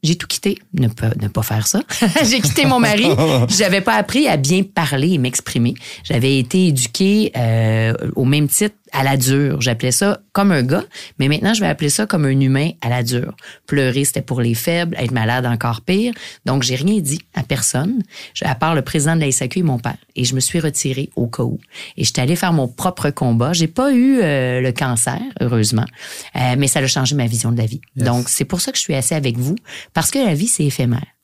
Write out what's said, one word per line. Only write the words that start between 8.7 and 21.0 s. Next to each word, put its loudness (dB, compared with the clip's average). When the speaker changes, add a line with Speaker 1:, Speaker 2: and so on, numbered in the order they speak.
Speaker 1:
à -2
la 2
dure. 2
J'appelais -2
ça 0
comme 4
un 2
gars, 0
mais 2
maintenant, 0
je 0
vais 0
appeler -2
ça 0
comme 0
un 2
humain 2
à -4
la -2
dure. -4
Pleurer, 0
c'était -2
pour -4
les 2
faibles, -2
être -2
malade, 0
encore -2
pire. 0
Donc, 0
j'ai -2
rien 2
dit -4
à -4
personne, -2
je, -6
à 0
part 0
le 2
président 0
de 2
la 0
S 0
A -4
Q -4
et 0
mon 0
père. -6
Et -2
je -2
me 0
suis -2
retirée -4